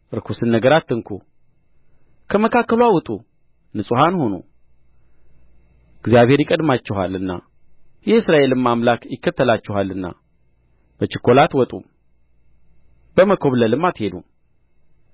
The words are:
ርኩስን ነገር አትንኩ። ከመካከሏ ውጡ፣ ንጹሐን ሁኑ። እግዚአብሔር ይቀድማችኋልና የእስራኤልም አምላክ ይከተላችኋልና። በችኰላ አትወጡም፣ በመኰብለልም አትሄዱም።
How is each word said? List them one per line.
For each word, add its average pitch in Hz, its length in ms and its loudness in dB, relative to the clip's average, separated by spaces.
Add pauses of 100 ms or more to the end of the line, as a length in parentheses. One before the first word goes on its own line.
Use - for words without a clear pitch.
(140)
ርኩስን - 380 -6
ነገር 117 220 2
አትንኩ። 147 360 -2 (1200)
ከመካከሏ 226 600 0
ውጡ፣ 170 180 0 (680)
ንጹሐን 135 400 0
ሁኑ። 120 180 -2 (1700)
እግዚአብሔር 120 340 4
ይቀድማችኋልና 98 920 -2 (760)
የእስራኤልም 147 640 2
አምላክ 120 420 0
ይከተላችኋልና። 101 960 -4 (960)
በችኰላ - 400 0
አትወጡም፣ 127 420 -2 (1300)
በመኰብለልም 143 680 2
አትሄዱም። 98 400 -6 (880)